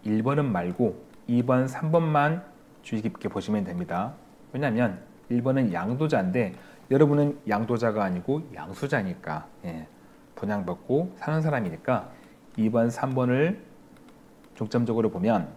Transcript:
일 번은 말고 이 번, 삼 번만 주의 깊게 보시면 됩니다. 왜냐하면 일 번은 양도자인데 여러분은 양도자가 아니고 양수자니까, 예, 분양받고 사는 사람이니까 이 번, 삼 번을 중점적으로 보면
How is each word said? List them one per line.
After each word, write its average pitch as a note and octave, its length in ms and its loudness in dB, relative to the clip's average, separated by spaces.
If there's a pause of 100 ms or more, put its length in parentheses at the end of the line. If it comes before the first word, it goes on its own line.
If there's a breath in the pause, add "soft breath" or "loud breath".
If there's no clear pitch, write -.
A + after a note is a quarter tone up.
일 G#2+ 180 0
번은 C#3 300 0
말고 F2+ 520 -2 (220)
이 A#2+ 160 2
번, B2+ 260 2
삼 D#3 240 -4
번만 D#3+ 540 2 (380)
주의 A2 180 -4
깊게 G#2 280 -4
보시면 G#2 340 -2
됩니다. F2+ 500 -4 (400)
왜냐하면 A#2+ 480 0 (280)
일 A#2+ 120 2
번은 B2+ 320 2
양도자인데 A2 800 0 (380 loud breath)
여러분은 D3 560 4
양도자가 A2 560 0
아니고 G2 400 -2 (100)
양수자니까, F#2 920 -6 (180)
예, D#2+ 220 -10 (480 loud breath)
분양받고 G#2 800 -2
사는 D#3+ 240 -2
사람이니까 A#2+ 720 -2 (460 loud breath)
이 A2 120 2
번, A#2 220 2
삼 C3 240 -2
번을 C3 440 2 (960)
중점적으로 A2+ 560 0
보면 G2 480 2